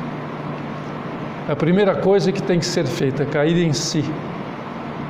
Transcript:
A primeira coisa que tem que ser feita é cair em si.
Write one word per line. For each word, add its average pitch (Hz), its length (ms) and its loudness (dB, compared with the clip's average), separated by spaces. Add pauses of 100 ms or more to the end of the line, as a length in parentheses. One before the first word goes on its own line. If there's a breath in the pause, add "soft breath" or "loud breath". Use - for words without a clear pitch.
(1500)
A 151 60 2
primeira 180 400 4
coisa 190 380 4
que - 100 -2
tem 180 160 2
que 156 80 0
ser 170 200 0
feita 131 360 0
é 135 40 2
cair 156 320 2
em 165 140 4
si. 143 320 0 (1040)